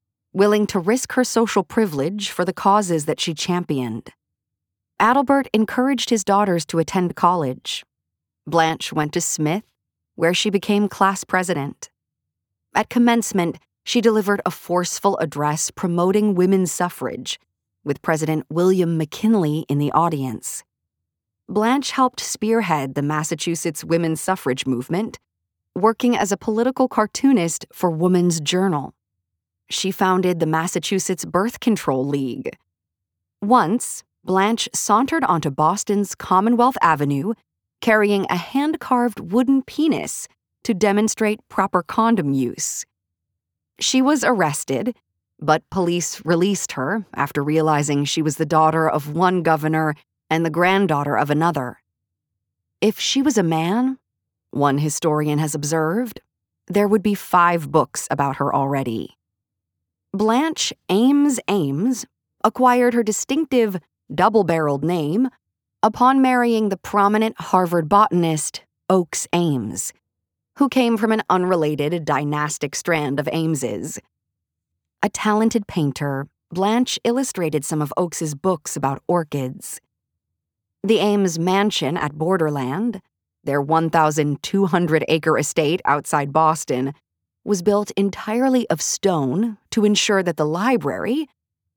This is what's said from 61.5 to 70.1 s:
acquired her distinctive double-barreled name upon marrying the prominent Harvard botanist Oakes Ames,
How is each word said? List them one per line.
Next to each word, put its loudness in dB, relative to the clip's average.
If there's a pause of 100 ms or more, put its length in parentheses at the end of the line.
acquired 4
her 2
distinctive 0 (340)
double-barreled 2
name 0 (520)
upon 4
marrying 2
the -4
prominent 2
Harvard 2
botanist 2 (260)
Oakes 0
Ames, -2 (640)